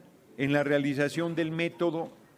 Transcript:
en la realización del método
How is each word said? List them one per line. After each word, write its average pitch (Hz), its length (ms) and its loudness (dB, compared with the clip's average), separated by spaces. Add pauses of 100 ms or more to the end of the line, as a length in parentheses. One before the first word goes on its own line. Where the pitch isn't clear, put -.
(360)
en 139 160 0
la 147 120 4
realización 143 720 0
del 160 160 0
método 165 580 -2 (280)